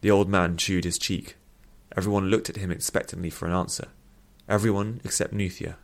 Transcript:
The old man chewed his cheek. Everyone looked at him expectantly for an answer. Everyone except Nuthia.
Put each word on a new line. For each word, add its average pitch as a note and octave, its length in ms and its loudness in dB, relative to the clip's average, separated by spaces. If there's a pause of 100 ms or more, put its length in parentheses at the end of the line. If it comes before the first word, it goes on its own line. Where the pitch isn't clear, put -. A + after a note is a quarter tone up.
The G#2 80 4
old G2+ 180 6
man F2+ 280 2
chewed F2+ 280 0
his F2 140 -2
cheek. - 380 -4 (600)
Everyone G2 320 2
looked A2 200 2
at - 100 -8
him F#2+ 120 -4
expectantly - 600 -4
for - 160 -8
an E2+ 60 0
answer. - 360 -2 (600)
Everyone G#2+ 540 0
except - 320 -4
Nuthia. F#2 500 -4